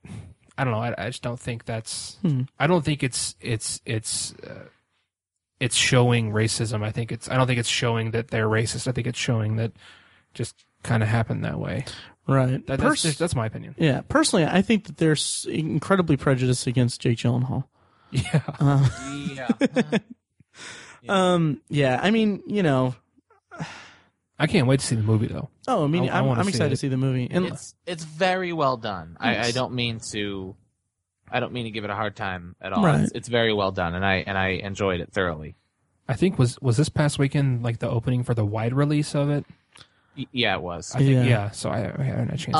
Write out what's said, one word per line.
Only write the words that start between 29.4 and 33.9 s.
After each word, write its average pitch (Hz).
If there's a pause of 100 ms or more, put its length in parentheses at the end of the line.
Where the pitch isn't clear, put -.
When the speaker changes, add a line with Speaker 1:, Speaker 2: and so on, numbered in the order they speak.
Speaker 2:
Thanks. 120
Speaker 3:
don't 123
mean 117 (120)
to, 98 (760)
I 123
don't 110
mean 120
to 113
give 107
it 101
a 101
hard 107
time 90
at 95
all. 196
Speaker 2:
Right. 147
Speaker 3:
It's, -
it's -
very 117
well 98
done, 90